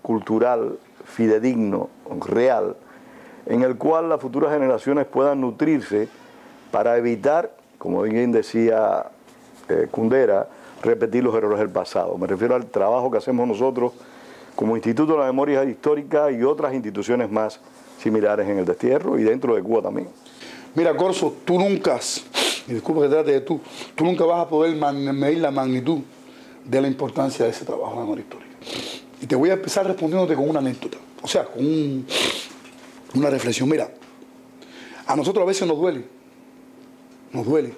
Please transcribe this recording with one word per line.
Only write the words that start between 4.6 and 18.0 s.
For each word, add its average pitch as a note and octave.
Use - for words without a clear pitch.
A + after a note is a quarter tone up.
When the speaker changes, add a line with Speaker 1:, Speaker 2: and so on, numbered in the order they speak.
Speaker 1:
puedan C#3
nutrirse A#2+
para A#2
evitar, A#2+
como F#2
bien A2+
decía, A2
eh, D#2+
Kundera, A2+
repetir A#2
los A2+
errores G#2
del G#2+
pasado. F2+
Me F2+
refiero A2
al B2
trabajo A#2+
que A2
hacemos B2
nosotros A#2+
como A2+
Instituto A#2
de D3+
la C3+
Memoria C3+
Histórica D3
y A#2
otras D3
instituciones A2
más G#2+